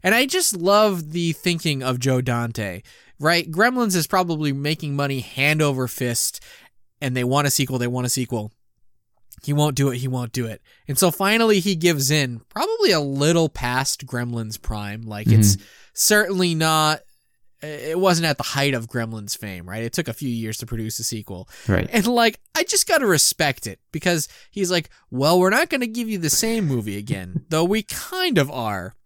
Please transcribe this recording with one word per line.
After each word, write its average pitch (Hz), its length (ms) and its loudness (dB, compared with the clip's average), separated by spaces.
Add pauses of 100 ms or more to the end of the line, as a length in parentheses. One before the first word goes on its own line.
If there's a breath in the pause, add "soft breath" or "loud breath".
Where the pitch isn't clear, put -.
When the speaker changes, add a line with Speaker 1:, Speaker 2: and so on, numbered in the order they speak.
Speaker 1:
And 202 140 4
I 254 100 4
just 269 300 -2
love 185 560 4
the 170 220 0
thinking 160 500 -2
of 127 160 0
Joe 127 220 2
Dante, 117 600 -4 (380 soft breath)
right? 165 320 2
Gremlins 226 440 2
is 160 120 0
probably 160 460 0
making 147 420 -4
money 139 240 -2
hand 147 420 0
over 131 260 0
fist, - 540 -4 (600 loud breath)
and 127 140 -4
they 123 100 0
want 139 220 2
a 135 40 2
sequel, 131 260 0
they 120 100 0
want 123 200 -2
a 117 40 -2
sequel. 113 420 -4 (880)
He 147 100 -2
won't 147 220 2
do 139 140 2
it, 123 80 -4
he 131 100 -6
won't 123 260 -4
do 123 120 -2
it. 110 160 -10 (260 soft breath)
And 143 100 -4
so 180 140 4
finally 214 480 2
he 185 160 0
gives 156 340 2
in, 131 400 0
probably 392 420 0
a 165 100 4
little 147 480 2
past 127 560 -4
Gremlins 120 560 -6
prime. 104 400 -6
Like, 107 260 -6
it's 104 300 6
Speaker 2:
Mm-hmm. - 80 -14 (280 loud breath)
Speaker 1:
certainly 185 600 2
not, 156 460 2 (640)
it 151 360 -6
wasn't 175 280 4
at 147 100 0
the - 60 -8
height 139 320 0
of 113 120 -6
Gremlins 113 500 -6
fame, 90 320 -12
right? 110 140 -8
It 117 100 -6
took 165 140 -4
a 113 60 -8
few 139 160 -6
years 113 300 -4
to 127 80 -10
produce 113 320 -6
a 120 40 -6
sequel. 101 440 -8 (200 loud breath)
Speaker 2:
Right. 95 240 2
Speaker 1:
And, 208 160 2
like, 233 320 2 (160)
I 320 80 0
just 415 240 0
gotta 294 200 2
respect 151 600 0
it 98 120 -12 (120)
because 165 360 0 (240 loud breath)
he's 190 200 -4
like, 170 180 -2 (220 soft breath)
"Well, 151 280 4
we're 185 120 6
not 285 180 2
gonna 254 180 -2
give 220 220 -6
you 208 80 -2
the 160 140 -2
same 226 360 0
movie 107 300 -2
again, 95 480 -8
<laughs> - 40 -20
though 160 140 2
we 214 200 0
kind 370 560 -2
of 139 100 2
are. 104 460 -6 (100)